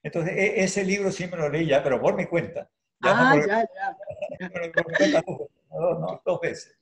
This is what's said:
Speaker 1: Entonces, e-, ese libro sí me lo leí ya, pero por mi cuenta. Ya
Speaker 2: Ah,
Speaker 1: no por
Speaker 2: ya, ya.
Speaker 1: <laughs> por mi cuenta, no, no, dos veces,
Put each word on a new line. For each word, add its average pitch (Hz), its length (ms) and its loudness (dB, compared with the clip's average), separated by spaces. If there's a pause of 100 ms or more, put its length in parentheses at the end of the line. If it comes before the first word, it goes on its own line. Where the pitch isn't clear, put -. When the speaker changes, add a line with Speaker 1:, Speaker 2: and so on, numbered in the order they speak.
Speaker 1:
Entonces, 170 340 -4
e-, 190 280 2
ese 190 200 0
libro 190 280 0
sí 180 160 -6
me 175 100 -10
lo 156 100 0
leí 156 200 0
ya, 143 160 4
pero 127 180 0
por 151 140 2
mi 180 100 -2
cuenta. - 460 -4 (320)
Ya 185 80 6
Speaker 2:
Ah, 247 240 6
Speaker 1:
no 294 40 6
por - 80 2
Speaker 2:
ya, 226 200 2 (720)
ya. 185 100 -10
Speaker 1:
<laughs> - 0 -
por 170 380 -4
mi 165 80 -4
cuenta, 302 280 4 (520)
no, 165 240 0
no, 175 240 -6
dos 175 160 0
veces, - 420 -6